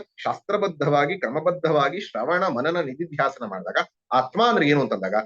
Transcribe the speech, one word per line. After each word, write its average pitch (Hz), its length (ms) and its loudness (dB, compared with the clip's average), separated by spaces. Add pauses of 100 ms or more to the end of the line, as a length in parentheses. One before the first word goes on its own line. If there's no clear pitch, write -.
(160)
ಶಾಸ್ತ್ರಬದ್ಧವಾಗಿ, 147 1040 -2
ಕ್ರಮಬದ್ಧವಾಗಿ 156 800 0
ಶ್ರವಣ 170 480 -2
ಮನನ 160 340 0
ನಿಧಿಧ್ಯಾಸನ 143 640 -4
ಮಾಡಿದಾಗ 95 400 -4 (260)
ಆತ್ಮ 175 360 2
ಅಂದ್ರೆ 156 220 4
ಏನು 147 120 4
ಅಂತಂದಾಗ, 104 340 -2 (100)